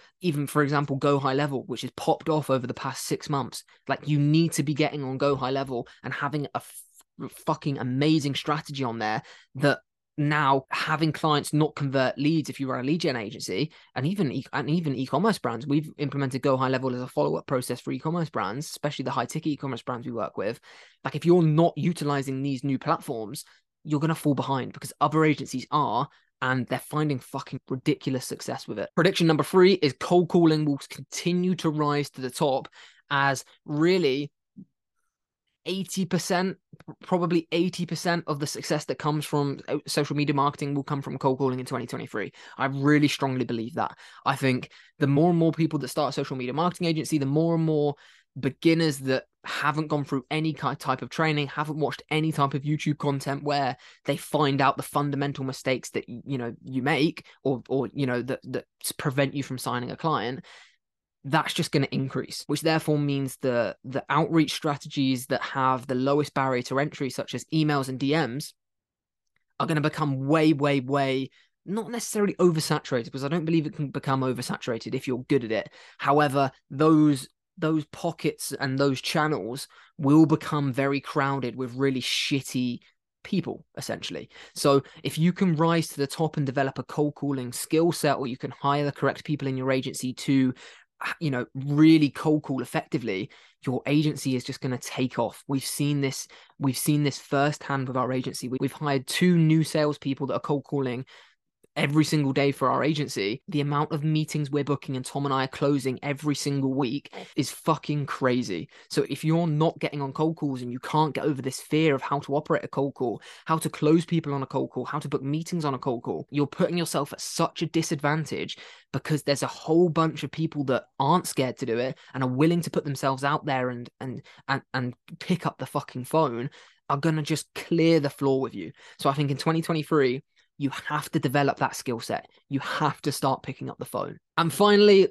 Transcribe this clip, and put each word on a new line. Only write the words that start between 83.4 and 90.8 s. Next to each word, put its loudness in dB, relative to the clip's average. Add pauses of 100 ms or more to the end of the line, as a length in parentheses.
essentially. -8 (280)
So 4 (220)
if -6
you 4
can 2
rise 2
to -10
the 0
top -4
and 0
develop -2
a -4
cold -2
calling -4
skill 2
set, 2
or -4
you -6
can -8
hire 0
the -2
correct -2
people -4
in -4
your -2
agency -2
to, 2 (640)